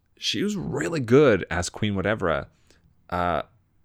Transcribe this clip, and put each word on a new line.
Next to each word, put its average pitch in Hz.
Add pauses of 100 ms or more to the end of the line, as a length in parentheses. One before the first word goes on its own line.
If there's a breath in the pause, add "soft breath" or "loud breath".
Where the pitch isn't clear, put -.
(160)
She -
was 208
really 165
good 120
as 85
Queen 104
Whatever. 92 (640 soft breath)
Uh, 87 (420)